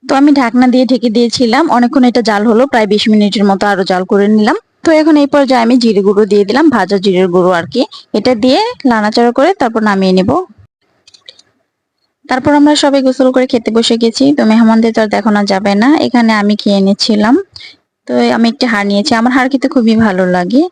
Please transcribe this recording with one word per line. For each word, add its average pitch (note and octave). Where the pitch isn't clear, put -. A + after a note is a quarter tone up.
তো -
আমি D4
ঢাকনা B3
দিয়ে B3+
ঢেকে B3
দিয়েছিলাম, A#3+
অনেকক্ষণ A#3+
এটা A#3+
জাল G#3
হলো, A3+
প্রায় A3
বিশ G#3
মিনিটের G#3
মতো F#3+
আরো G3
জাল F#3
করে G3+
নিলাম। G#3+
তো E4+
এখন D#4
এই C#4+
পর্যায়ে C4
আমি A#3+
জিরে G#3+
গুঁড়ো G#3
দিয়ে G3+
দিলাম, B3+
ভাজা G3
জিরের F#3
গুঁড়ো F3+
আর C#3+
কি। -
এটা A3+
দিয়ে C4
নাড়াচাড়া A3+
করে C#4
তারপর A3+
নামিয়ে F#3+
নেব। F#3+
তারপর D4+
আমরা D4
সবাই C#4
গোসল B3+
করে B3+
খেতে A#3+
বসে A#3
গেছি। A3+
তো B3
মেহমানদের A3+
তো -
আর G#3
দেখানো G#3
যাবে G3+
না, B3
এখানে A#3
আমি G#3
খেয়ে G3+
নিচ্ছিলাম। G#3
তো B3+
আমি A3+
একটা -
হাড় G3+
নিয়েছি, G3+
আমার A#3+
হাড় B3+
খেতে C4+
খুবই A3+
ভালো F#3
লাগে। F#3+